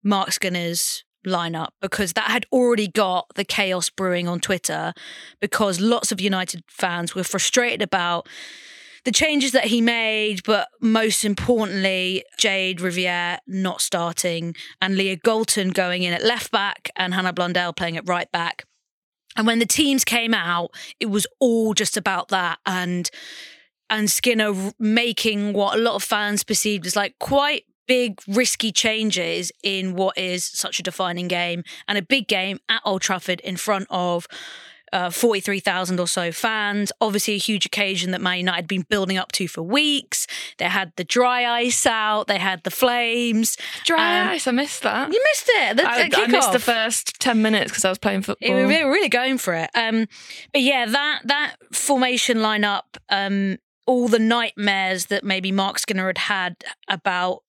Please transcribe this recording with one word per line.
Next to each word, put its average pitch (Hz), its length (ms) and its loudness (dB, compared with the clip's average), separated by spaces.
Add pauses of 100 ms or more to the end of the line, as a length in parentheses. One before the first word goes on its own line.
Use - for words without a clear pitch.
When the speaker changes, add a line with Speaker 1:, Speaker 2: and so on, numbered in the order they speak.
Speaker 1:
Mark 196 240 2
Skinner's 170 720 -4 (220)
lineup, 170 440 -2 (120)
because 190 320 -4
that 220 160 0
had 233 220 0
already 240 360 2
got 185 460 0
the 196 100 -4
chaos 185 460 -2
brewing 180 380 -2
on 175 120 -2
Twitter, 165 540 -4 (460)
because 196 400 0
lots 208 320 2
of 185 100 -4
United 185 460 -2
fans 175 480 -2
were 185 80 -2
frustrated 226 580 0
about 175 460 0 (760)
the 247 80 -2
changes 285 400 2
that 247 140 4
he 226 160 2
made, 220 600 0
but 214 240 2 (120)
most 220 460 2
importantly, 190 1000 0 (140)
Jade 190 440 0
Riviere 175 680 -2
not 190 340 -2
starting 170 760 -2 (240)
and 190 160 0
Leah 190 200 0
Galton 220 540 2
going 180 340 0
in 175 100 0
at - 100 -2
left 233 280 0
back 202 440 -2
and 185 200 -2
Hannah 185 180 0
Blundell 175 400 0
playing 170 240 -4
at 165 100 -8
right 175 240 -2
back. 170 340 -4 (680)
And 220 120 2
when 233 100 4
the 233 80 4
teams 277 400 2
came 226 300 0
out, 175 340 -2 (300)
it 226 80 -2
was 196 180 0 (140)
all 226 340 4
just - 240 0
about 190 300 -2
that, 180 400 0
and, 180 420 -2 (800)
and 214 220 0
Skinner 220 420 2
r-, 190 240 -4
making 220 760 0
what 196 220 2
a 226 60 2
lot 233 140 2
of 196 80 -4
fans 208 400 0
perceived 208 420 -2
as, 180 100 -4
like, 202 240 -2
quite 285 440 2 (240)
big, 247 400 2
risky 220 440 0
changes 185 800 0 (100)
in 190 320 -2
what 185 240 0
is 180 260 -4
such - 360 -6
a - 20 -6
defining 180 460 -4
game 175 360 -2 (240)
and 202 120 0
a - 20 -2
big 254 260 0
game 190 300 -2 (100)
at 226 160 0
Old 190 160 0
Trafford 180 420 -2
in 185 160 -6
front 196 340 -2
of, 175 340 0 (680)
uh, 180 200 0
forty-three 202 480 2
thousand 180 400 0
or 175 80 0
so 170 240 -2
fans. 208 600 0 (100)
Obviously 208 340 0
a - 20 -4
huge 202 280 0
occasion 190 460 -2
that 180 100 -4
Man 180 180 0
United 180 160 0
had 170 120 -4
been 185 220 -2
building 190 280 0
up - 160 -4
to 180 140 -2
for - 140 -8
weeks. 285 640 0 (320)
They - 80 -4
had 185 300 -2
the 180 80 -6
dry 247 420 2
ice 240 400 0
out, 214 420 2
they 196 120 0
had 185 240 -2
the 185 80 -4
flames. 240 840 2 (260)
Speaker 2:
Dry 330 380 2
Speaker 1:
Um, 370 80 0
Speaker 2:
ice, 339 180 -2
I 254 40 2
missed 269 320 -2
that. 277 280 -2
Speaker 1:
You 466 200 2
missed - 180 0
it. 247 280 4
The, 285 120 4
Speaker 2:
I, 247 200 2
Speaker 1:
the - 140 4
Speaker 2:
I - 40 2
missed 247 260 6
the 247 60 4
Speaker 1:
kickoff. - 20 0
Speaker 2:
first 226 580 0
ten 226 220 4
minutes 220 300 2
'cause - 140 -4
I 190 40 6
was 185 80 0
playing 196 240 0
football. - 360 0
Speaker 1:
It, 262 80 4
we 302 180 4
were 269 60 2
really 339 200 2
going 254 280 2
for 185 160 -2
it. 165 220 -2
Um, 226 320 2 (460)
but 285 80 4
yeah, 254 240 2
that, 285 400 0
that 285 300 -2 (180)
formation 254 640 2
lineup, 208 600 0 (120)
um, 196 480 0 (280)
all 247 220 4
the 220 120 4
nightmares 202 880 0
that - 160 -2
maybe 190 280 -2
Mark 196 260 0
Skinner 190 300 -2
had 180 100 -2
had 180 460 -4 (240)
about 180 600 -2